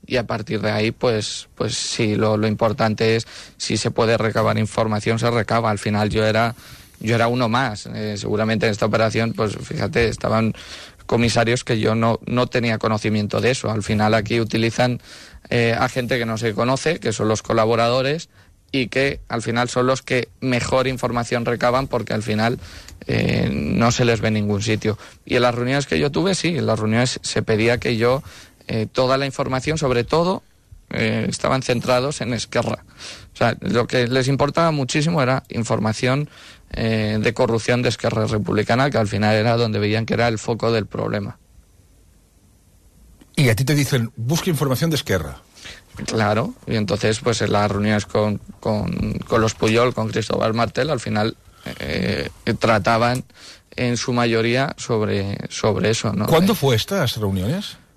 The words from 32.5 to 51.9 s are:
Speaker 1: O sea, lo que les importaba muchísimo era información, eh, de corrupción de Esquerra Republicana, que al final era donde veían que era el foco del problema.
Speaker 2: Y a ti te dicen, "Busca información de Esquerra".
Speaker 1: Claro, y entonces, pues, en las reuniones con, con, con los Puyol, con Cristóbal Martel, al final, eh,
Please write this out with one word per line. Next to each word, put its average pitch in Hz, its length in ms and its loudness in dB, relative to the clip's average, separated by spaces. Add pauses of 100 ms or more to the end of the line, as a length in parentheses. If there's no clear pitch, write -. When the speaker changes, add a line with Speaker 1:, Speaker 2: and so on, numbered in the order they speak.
Speaker 1:
O - 60 -20
sea, 117 220 2
lo 110 260 0
que 123 200 2
les 127 220 2
importaba 143 420 2
muchísimo 151 520 0
era 127 260 0
información, 117 800 0 (420)
eh, 110 480 0
de 117 140 2
corrupción 120 480 2
de 123 80 2
Esquerra 113 380 0
Republicana, 113 640 0
que 127 80 0
al 107 100 2
final 107 260 2
era 113 220 4
donde 110 220 0
veían 107 260 0
que 113 80 -2
era 113 160 2
el 110 100 -2
foco 113 320 -2
del 110 140 0
problema. 107 540 -6 (2000)
Speaker 2:
Y 139 140 4
a 110 80 4
ti 135 80 0
te 151 100 2
dicen, 127 420 0
"Busca 139 340 -2
información 151 400 0
de 151 60 0
Esquerra". 78 420 -4 (680)
Speaker 1:
Claro, 110 480 0 (120)
y 120 100 -2
entonces, 107 440 0
pues, 117 200 0
en 104 120 0
las 104 180 2
reuniones 104 360 0
con, 107 340 0 (200)
con, 104 540 -2 (120)
con 117 140 2
los 110 140 0
Puyol, 117 400 2
con 110 140 -2
Cristóbal 113 460 0
Martel, 120 360 0
al 127 100 -2
final, 107 360 -2 (440)
eh, 71 480 -4 (320)